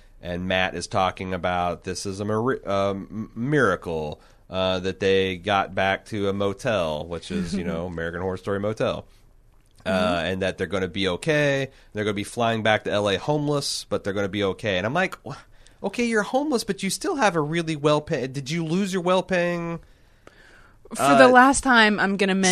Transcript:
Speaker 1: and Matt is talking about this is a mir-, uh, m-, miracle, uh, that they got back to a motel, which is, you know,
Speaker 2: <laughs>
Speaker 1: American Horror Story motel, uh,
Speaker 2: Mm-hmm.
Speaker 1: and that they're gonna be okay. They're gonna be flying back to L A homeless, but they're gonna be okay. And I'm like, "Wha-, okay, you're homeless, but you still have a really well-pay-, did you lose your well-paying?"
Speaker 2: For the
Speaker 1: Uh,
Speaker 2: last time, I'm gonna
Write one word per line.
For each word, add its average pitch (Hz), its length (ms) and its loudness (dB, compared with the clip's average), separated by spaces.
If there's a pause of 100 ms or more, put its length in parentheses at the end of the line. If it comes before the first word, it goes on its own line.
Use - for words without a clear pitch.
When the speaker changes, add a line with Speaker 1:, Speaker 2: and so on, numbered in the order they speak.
(220)
Speaker 1:
and 90 260 -6
Matt 92 280 0
is 87 120 -8
talking 95 460 -2
about 87 520 -2
this 92 200 -8
is 98 140 -8
a 104 60 -4
mir-, 110 420 -2
uh, 98 220 0
m-, 98 460 -8
miracle, 92 840 0 (300)
uh, 92 300 0
that 92 200 -4
they 95 380 2
got 98 360 0
back 98 340 0
to 101 200 -4
a 98 60 0
motel, 95 720 -2
which 85 260 -10
is, 92 240 -4
you 92 80 -4
know, 85 220 -4
Speaker 2:
<laughs> - 20 -6
Speaker 1:
American 85 340 -6
Horror 92 160 -4
Story 98 220 -4
motel, 107 460 -2 (800)
uh, 92 40 -4
Speaker 2:
Mm-hmm. 90 360 0
Speaker 1:
and 95 160 -4
that 92 160 -2
they're 95 100 -4
gonna 95 220 -2
be 95 180 -2
okay. 139 640 0 (240)
They're 107 100 -4
gonna 104 100 0
be 101 120 -4
flying 113 380 -2
back 107 200 2
to - 80 -4
L 104 180 2
A 98 80 2
homeless, 147 720 -2
but 101 140 -4
they're 98 100 -2
gonna 101 140 -2
be 101 160 -2
okay. 95 340 -2
And 92 80 -2
I'm 120 80 -2
like, 180 300 -2
"Wha-, 127 120 -12 (480)
okay, 202 200 -2
you're 226 200 2
homeless, 262 420 0
but - 180 -4
you 190 60 0
still 330 260 -4
have 208 220 2
a 156 40 2
really 160 360 -2
well-pay-, 147 500 0
did 131 240 -8
you 165 140 -2
lose 185 260 0
your 185 120 -2
well-paying?" 175 760 0 (1160)
Speaker 2:
For 233 60 -4 (140)
the 269 100 10
Speaker 1:
Uh, 254 40 10
Speaker 2:
last 254 340 8
time, 220 360 6
I'm 196 180 0
gonna 190 180 2 (160)